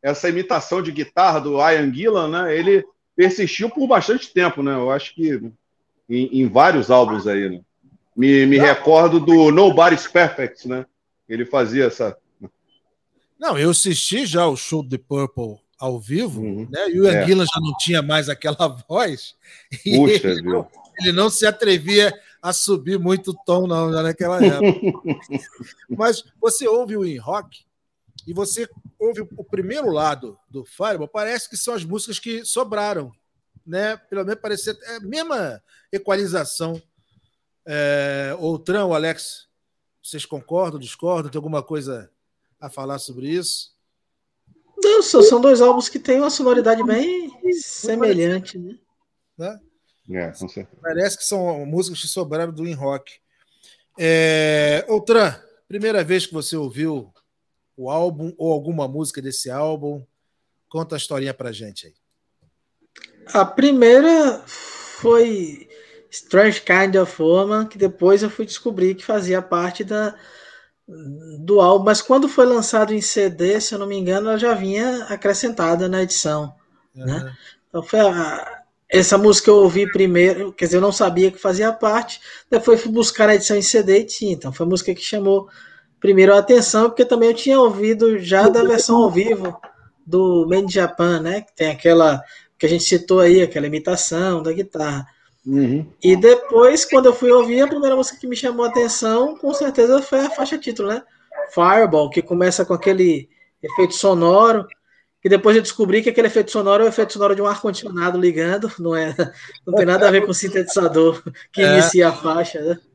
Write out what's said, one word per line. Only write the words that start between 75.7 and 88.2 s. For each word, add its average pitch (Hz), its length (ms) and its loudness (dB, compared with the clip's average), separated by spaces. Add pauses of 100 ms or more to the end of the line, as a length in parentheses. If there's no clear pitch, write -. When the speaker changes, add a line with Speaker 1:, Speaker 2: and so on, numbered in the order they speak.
Speaker 3:
na 185 140 -2
edição, 151 540 -6 (400)
né? 131 280 -8
Speaker 2:
Uhum. 131 80 -16 (380)
Speaker 3:
Então 165 140 -8
foi 214 160 -2
a, 170 640 -2 (260)
essa 185 300 4
música 208 260 4
que - 60 6
eu 208 60 8
ouvi 190 340 4
primeiro, 185 600 2
quer - 140 -6
dizer, 170 120 0
eu 185 40 4
não 202 100 2
sabia 185 380 0
que 185 80 -10
fazia 202 340 -2
parte, 220 480 -4 (300)
depois 226 320 4
fui 226 100 -6
buscar 220 360 2
na 214 80 6
edição 202 200 0
em 202 60 0
C 208 220 2
D 190 160 4
e 220 60 -4
tinha, 208 280 -6
então 135 180 -10
foi 165 140 -6
a 170 40 -2
música 185 260 -2
que - 60 -18
chamou 196 460 -2 (520)
primeiro 190 340 6
a 202 60 8
atenção, 220 500 4
porque 240 160 2
também 233 240 2
eu 233 60 0
tinha 269 240 2
ouvido 220 580 2
já 190 320 4